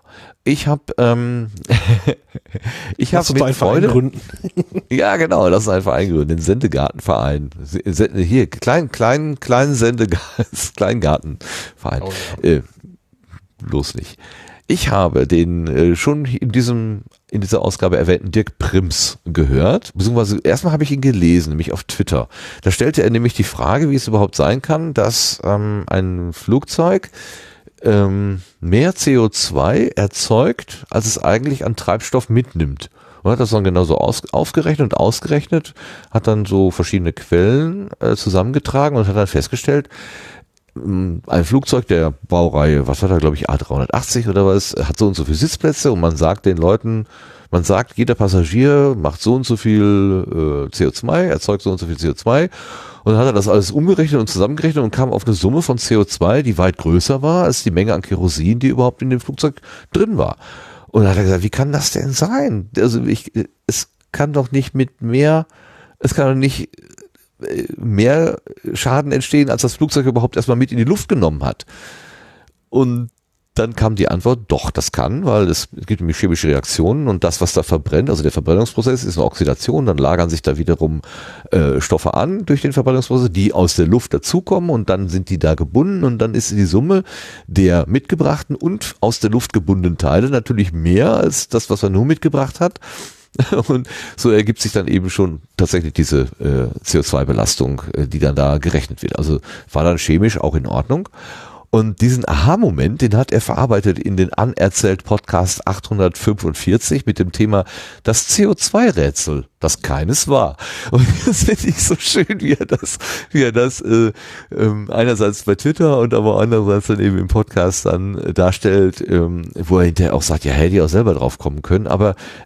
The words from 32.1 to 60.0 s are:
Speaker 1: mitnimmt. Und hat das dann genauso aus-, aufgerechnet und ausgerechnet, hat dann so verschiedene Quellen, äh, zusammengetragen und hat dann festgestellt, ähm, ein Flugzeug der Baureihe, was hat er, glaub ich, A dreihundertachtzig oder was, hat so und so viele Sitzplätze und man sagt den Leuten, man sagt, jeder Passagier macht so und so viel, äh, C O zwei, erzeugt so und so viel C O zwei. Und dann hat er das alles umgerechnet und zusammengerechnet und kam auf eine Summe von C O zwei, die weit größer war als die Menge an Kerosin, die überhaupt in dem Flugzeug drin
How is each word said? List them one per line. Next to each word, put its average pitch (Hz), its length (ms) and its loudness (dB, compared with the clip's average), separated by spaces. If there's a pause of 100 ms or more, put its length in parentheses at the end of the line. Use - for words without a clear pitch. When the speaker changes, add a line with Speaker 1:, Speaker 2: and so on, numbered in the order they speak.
Speaker 1:
mitnimmt. 82 640 -2 (320)
Und 101 100 2
hat 127 80 0
das 110 100 0
dann 107 140 2
genauso 90 340 2
aus-, - 240 0 (100)
aufgerechnet 156 480 0
und 117 160 0
ausgerechnet, 147 800 -2 (360)
hat 113 160 -2
dann 107 200 0
so 95 240 2
verschiedene 87 420 -2
Quellen, 143 800 0 (100)
äh, 113 160 0
zusammengetragen 135 800 0
und 107 120 2
hat 101 80 0
dann 104 100 2
festgestellt, 139 600 -2 (880)
ähm, 92 500 -4
ein 87 180 0
Flugzeug 123 420 0
der 80 260 2 (160)
Baureihe, 73 580 2
was 69 160 -2
hat 95 80 2
er, 90 80 2
glaub 76 160 2
ich, - 160 -6
A 69 80 0
dreihundertachtzig 113 680 -4
oder 98 180 2
was, 98 320 0
hat 76 200 -4
so 107 80 4
und 98 80 0
so 82 100 -2
viele 76 120 -2
Sitzplätze 143 560 0
und 92 80 0
man 82 160 0
sagt 82 300 0
den 92 100 2
Leuten, 110 500 0 (440)
man 87 140 2
sagt, 101 320 0
jeder 120 180 0
Passagier 117 840 2
macht 76 220 -4
so 113 140 2
und 131 100 -2
so 117 140 -2
viel, 98 1080 2
äh, - 20 -14
C - 160 0
O 65 40 2
zwei, 156 340 -2
erzeugt 101 380 -2
so 98 80 -2
und 92 80 -2
so 85 80 -8
viel 82 120 -4
C 80 120 -2
O 67 40 -2
zwei. 143 340 0 (540)
Und 110 120 2
dann 110 60 4
hat 127 60 4
er 131 60 2
das 202 160 2
alles 104 220 4
umgerechnet 151 500 2
und 107 80 -2
zusammengerechnet 143 560 0
und 104 60 0
kam 127 200 0
auf - 160 -2
eine 113 80 2
Summe 113 280 0
von 123 160 -2
C - 180 0
O 101 80 6
zwei, 107 380 0
die 117 160 0
weit 90 200 2
größer 90 440 2
war 170 220 2
als 139 200 0
die 110 60 0
Menge 98 220 2
an 95 100 -2
Kerosin, 87 580 0
die 135 80 2
überhaupt 123 340 0
in 131 80 -2
dem 123 100 0
Flugzeug 143 400 -6 (320)
drin 202 240 0